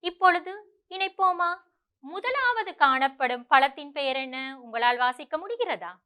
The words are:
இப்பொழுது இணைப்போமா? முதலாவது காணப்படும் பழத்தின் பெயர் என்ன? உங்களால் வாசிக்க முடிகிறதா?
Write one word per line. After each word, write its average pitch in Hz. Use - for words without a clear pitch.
இப்பொழுது 359
இணைப்போமா? 370
முதலாவது 480
காணப்படும் 262
பழத்தின் 277
பெயர் 269
என்ன? 262
உங்களால் 240
வாசிக்க 254
முடிகிறதா? 339